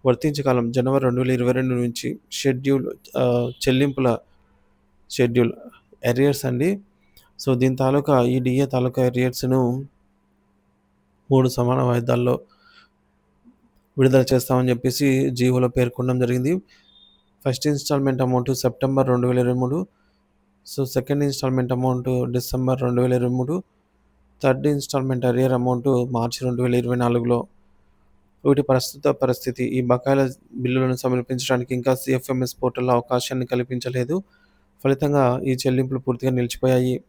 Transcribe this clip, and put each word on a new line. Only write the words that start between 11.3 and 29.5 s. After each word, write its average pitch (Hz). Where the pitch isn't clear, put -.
మూడు 131
సమాన 127
వాయిదాల్లో 123
విడుదల 131
చేస్తామని 127
చెప్పేసి 131
జీవోలో 127
పేర్కొనడం 123
జరిగింది. 127
ఫస్ట్ 131
ఇన్‌స్టాల్‌మెంట్ 139
అమౌంట్ 127
సెప్టెంబర్ 131
రెండు 123
వేల 123
ఇరవై 123
మూడు. 131
So, -
సెకండ్ 143
ఇన్‌స్టాల్‌మెంట్ 131
అమౌంట్ 127
డిసెంబర్ 127
రెండు 123
వేల 123
ఇరవై 123
మూడు. 127
థర్డ్ 135
ఇన్‌స్టాల్‌మెంట్ 135
అరియర్ 127
అమౌంట్ 127
మార్చి 117
రెండు 123
వేల 123
ఇరవై 120
నాలుగులో. 120
వీటి 139
ప్రస్తుత 131
పరిస్థితి, 127